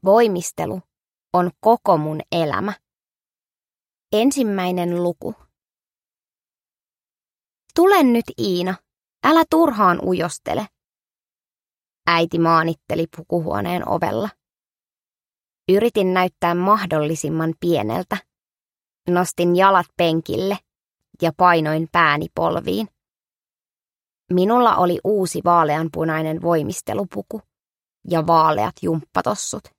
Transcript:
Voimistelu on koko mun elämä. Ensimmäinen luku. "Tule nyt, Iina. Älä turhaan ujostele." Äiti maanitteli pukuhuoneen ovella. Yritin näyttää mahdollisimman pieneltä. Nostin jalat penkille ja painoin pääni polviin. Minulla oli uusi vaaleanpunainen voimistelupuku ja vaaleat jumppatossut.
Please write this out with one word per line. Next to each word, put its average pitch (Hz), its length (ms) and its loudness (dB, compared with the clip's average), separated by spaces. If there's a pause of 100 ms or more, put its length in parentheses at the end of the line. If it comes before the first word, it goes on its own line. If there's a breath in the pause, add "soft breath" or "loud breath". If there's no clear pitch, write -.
Voimistelu 185 760 2 (520)
on 180 180 2 (100)
koko 214 360 2
mun 156 240 -4 (120)
elämä. 165 400 -2 (1400)
Ensimmäinen 190 920 0
luku. 175 320 -4 (2500)
"Tule 370 280 6
nyt, 240 220 4 (140)
Iina. 185 360 -2 (500)
Älä 320 260 4
turhaan 226 520 2
ujostele." 175 640 -4 (1400)
Äiti 170 320 0
maanitteli 165 680 0 (100)
pukuhuoneen 170 720 -4
ovella. 175 400 -2 (1400)
Yritin 196 460 2
näyttää 185 400 0
mahdollisimman 160 1040 0
pieneltä. 165 560 -2 (920)
Nostin 175 480 0
jalat 190 300 4 (100)
penkille 175 640 -2 (640)
ja 165 140 0
painoin 160 560 2
pääni 160 420 2
polviin. 175 540 -4 (1400)
Minulla 214 440 4
oli 175 280 2
uusi 190 400 -2
vaaleanpunainen 160 1000 0
voimistelupuku 190 1000 -4 (680)
ja 160 160 0
vaaleat 160 560 2
jumppatossut. 180 840 -4 (140)